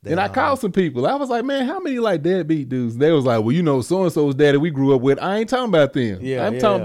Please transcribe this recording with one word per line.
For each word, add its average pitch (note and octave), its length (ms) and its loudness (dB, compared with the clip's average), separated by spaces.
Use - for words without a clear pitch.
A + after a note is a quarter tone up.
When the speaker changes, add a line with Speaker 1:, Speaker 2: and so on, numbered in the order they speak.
Speaker 1:
that, G2+ 80 -6
Speaker 2:
And E3+ 80 -2
I G3 60 0
Speaker 1:
um, G3 80 -6
Speaker 2:
called C4 260 0
some G3+ 120 -4
people. C#3 340 0
I G3+ 100 0
was C#4 140 -4
like, A#3 160 -2
"Man, C4+ 200 -2
how F4 140 -6
many, C#4 200 -4
like, G3 240 0
deadbeat D#3+ 460 -2
dudes?" B2 280 -4
They D3 140 4
was D3 140 4
like, A#2 180 2
"Well, A2+ 80 2
you E3+ 120 2
know, C#3 180 2
so-and-so's D#3+ 540 0
daddy C#3+ 220 4
we D#3+ 140 0
grew C3+ 240 2
up B2 60 2
with." C#3 200 2
I F#3 160 -2
ain't A3 120 -2
talking B3+ 200 -2
about D3+ 240 2
them. A2 280 -2
Speaker 1:
Yeah, B2+ 260 -4
Speaker 2:
I'm A#2+ 80 -4
Speaker 1:
yeah, B2+ 40 -6
Speaker 2:
talking G3+ 260 2